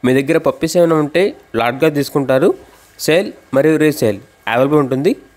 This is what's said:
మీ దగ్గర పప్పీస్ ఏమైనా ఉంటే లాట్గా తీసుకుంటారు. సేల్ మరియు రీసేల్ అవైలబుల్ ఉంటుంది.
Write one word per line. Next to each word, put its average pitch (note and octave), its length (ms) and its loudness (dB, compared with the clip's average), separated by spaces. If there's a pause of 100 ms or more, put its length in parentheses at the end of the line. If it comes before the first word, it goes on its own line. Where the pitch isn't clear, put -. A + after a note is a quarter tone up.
మీ B2+ 180 2
దగ్గర D#3+ 180 0 (100)
పప్పీస్ D#3+ 300 -4
ఏమైనా E3 240 2
ఉంటే D#3 220 0 (360)
లాట్గా C3 380 0
తీసుకుంటారు. C#3 520 0 (560)
సేల్ F#3 240 0 (260)
మరియు D3+ 280 2
రీసేల్ A#2 360 -2 (340)
అవైలబుల్ C#3 300 2
ఉంటుంది. C3+ 280 -2 (240)